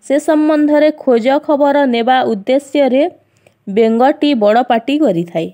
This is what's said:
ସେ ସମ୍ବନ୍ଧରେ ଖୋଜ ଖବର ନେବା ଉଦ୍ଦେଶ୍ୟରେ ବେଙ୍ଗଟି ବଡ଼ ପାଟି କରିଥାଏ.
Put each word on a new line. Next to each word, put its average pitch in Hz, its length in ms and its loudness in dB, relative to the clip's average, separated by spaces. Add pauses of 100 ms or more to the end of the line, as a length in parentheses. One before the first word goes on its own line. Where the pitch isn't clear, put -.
ସେ 269 140 -2
ସମ୍ବନ୍ଧରେ 302 680 0 (140)
ଖୋଜ 233 240 0 (180)
ଖବର 285 400 0
ନେବା 240 380 0
ଉଦ୍ଦେଶ୍ୟରେ 254 800 -2 (640)
ବେଙ୍ଗଟି 226 680 0
ବଡ଼ 220 300 0
ପାଟି 254 340 -2
କରିଥାଏ. 170 560 -2